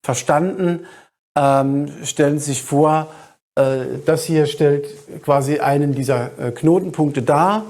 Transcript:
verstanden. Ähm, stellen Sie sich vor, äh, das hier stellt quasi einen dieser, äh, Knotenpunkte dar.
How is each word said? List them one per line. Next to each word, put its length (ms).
verstanden. 800
Ähm, 500
stellen 380
Sie 60
sich 180
vor, 420
äh, 300
das 200
hier 220
stellt 760
quasi 380
einen 340
dieser, 440
äh, 120
Knotenpunkte 720
dar. 480